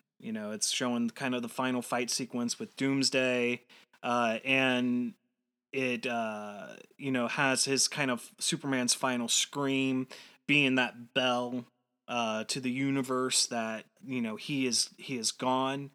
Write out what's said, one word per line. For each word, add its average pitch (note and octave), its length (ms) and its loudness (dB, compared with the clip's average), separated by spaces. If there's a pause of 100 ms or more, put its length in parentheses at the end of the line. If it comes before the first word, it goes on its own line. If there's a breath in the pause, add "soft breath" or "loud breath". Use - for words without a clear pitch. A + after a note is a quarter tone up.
(200)
You A2+ 120 -8
know, G#2+ 200 -4
it's G#2+ 200 -2
showing A#2+ 380 0
kind B2+ 260 -4
of B2 60 -2
the A#2 80 -6
final B2+ 320 -2
fight A#2+ 280 -2
sequence A#2+ 500 -4
with G#2+ 160 -10
Doomsday, B2+ 840 2 (420 loud breath)
uh, A#2+ 420 2
and B2 680 2 (600)
it, B2+ 320 -2
uh, G#2 640 -4 (300)
you C#3 140 -4
know, B2 160 2
has C3 380 2
his C3+ 220 2
kind C#3 220 0
of A#2+ 300 -4
Superman's C3+ 540 0
final B2 340 0
scream C3+ 800 0 (400 loud breath)
being C#3 280 6
that A#2+ 380 -2
bell, B2 520 0 (420)
uh, A2+ 380 -2
to - 140 -6
the B2+ 120 -2
universe C3 760 2
that, A2 380 -4 (200)
you B2+ 160 -2
know, A2 160 -2
he C3+ 280 -2
is, A#2 320 2
he C3+ 200 -6
is A2 140 -2
gone. C3+ 640 -2